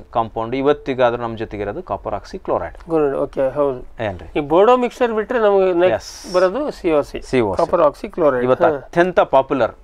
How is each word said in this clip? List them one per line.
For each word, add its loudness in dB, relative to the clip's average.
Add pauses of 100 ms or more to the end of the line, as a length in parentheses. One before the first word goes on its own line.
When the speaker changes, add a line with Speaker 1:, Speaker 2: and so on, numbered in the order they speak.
(120)
Speaker 1:
ಕಾಂಪೌಂಡ್, -4
ಇವತ್ತಿಗಾದ್ರೂ 0
ನಮ್ಮ -6
ಜೊತೆಗಿರೋದು -8
ಕಾಪರ್ -8
ಆಕ್ಸಿ -12
ಕ್ಲೋರೈಡ್. -6
Speaker 2:
ಗುಡ್, 0
ಓಕೆ, -2
ಹೌದು. -4
Speaker 1:
ಏನ್ರಿ? -6
Speaker 2:
ಈ -
ಬೋಡೋ 4
ಮಿಕ್ಸ್ಚರ್ -2
ಬಿಟ್ರೆ -2
ನಮಗೆ 2
ನೆಕ್ಸ್ಟ್ 0
Speaker 1:
ಎಸ್. -4
Speaker 2:
ಬರೋದು 0
ಸಿ -4
ಓ 2
ಸಿ. -10
Speaker 1:
ಸಿ -2
ಓ 0
ಸಿ. -4
Speaker 2:
ಕಾಪರ್ 2
ಆಕ್ಸಿ 0
ಕ್ಲೋರೈಡ್. 2
Speaker 1:
ಇವತ್ತು 4
Speaker 2:
ಹಾ. 4
Speaker 1:
ಅತ್ಯಂತ 0
ಪಾಪ್ಯುಲರ್. 2 (120)